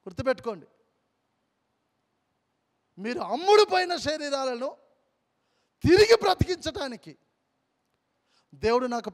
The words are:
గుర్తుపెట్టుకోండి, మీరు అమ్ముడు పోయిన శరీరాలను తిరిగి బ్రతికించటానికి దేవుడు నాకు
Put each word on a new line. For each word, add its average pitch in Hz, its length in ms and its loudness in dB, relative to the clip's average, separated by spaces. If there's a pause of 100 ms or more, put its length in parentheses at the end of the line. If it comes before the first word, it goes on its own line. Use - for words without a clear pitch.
గుర్తుపెట్టుకోండి, 208 600 -6 (2250)
మీరు 233 240 -8 (120)
అమ్ముడు 392 380 4
పోయిన 359 220 0 (120)
శరీరాలను 277 640 -6 (1120)
తిరిగి 427 380 6
బ్రతికించటానికి 320 920 -4 (1500)
దేవుడు 240 300 0
నాకు 226 200 -8